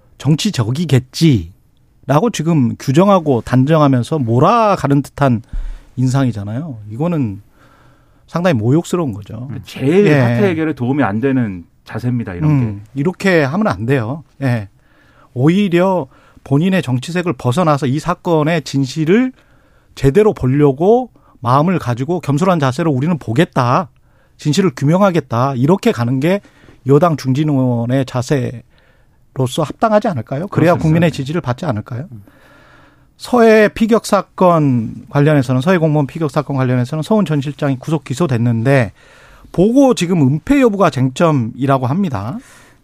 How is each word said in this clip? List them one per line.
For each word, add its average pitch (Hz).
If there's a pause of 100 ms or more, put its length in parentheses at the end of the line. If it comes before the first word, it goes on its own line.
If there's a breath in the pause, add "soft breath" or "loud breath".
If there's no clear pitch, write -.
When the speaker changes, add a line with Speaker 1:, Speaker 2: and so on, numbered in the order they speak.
(200)
Speaker 1:
정치적이겠지라고 135 (840)
지금 143
규정하고 156
단정하면서 135
몰아가는 143
듯한 123 (540 loud breath)
인상이잖아요. 123 (120)
이거는 123 (840 soft breath)
상당히 170
모욕스러운 139
거죠. 110
Speaker 2:
그 139
제일 160
Speaker 1:
예. 147
Speaker 2:
사태 120
해결에 160
도움이 135
안 107
되는 117 (200)
자세입니다, 117
이런 151
Speaker 1:
음, 110
Speaker 2:
게. 131
Speaker 1:
이렇게 175
하면 165
안 110
돼요. 131 (200)
예. 120 (640 soft breath)
오히려 175 (380 soft breath)
본인의 175
정치색을 165
벗어나서 160
이 131
사건의 165
진실을 156 (640 soft breath)
제대로 190
보려고 147 (300 soft breath)
마음을 147
가지고 131
겸손한 170
자세로 143
"우리는 143
보겠다. 131 (480)
진실을 156
규명하겠다." 147
이렇게 170
가는 127
게 180 (460 soft breath)
여당 151
중진 131
의원의 127
자세로서 123 (1000)
합당하지 214
않을까요? 143
그래야 175
Speaker 2:
그렇습니다. -
Speaker 1:
국민의 165
지지를 147
받지 127
않을까요? 117
Speaker 2:
음. 104 (920 soft breath)
Speaker 1:
서해 220
피격 220
사건 160
관련해서는, 143
서해 180
공무원 151
피격 160
사건 143
관련해서는 127
서훈 208
전 151
실장이 139
구속 151
기소됐는데 123 (600 soft breath)
보고 247
지금 175
은폐 156
여부가 202
쟁점이라고 131
합니다. 139 (460 soft breath)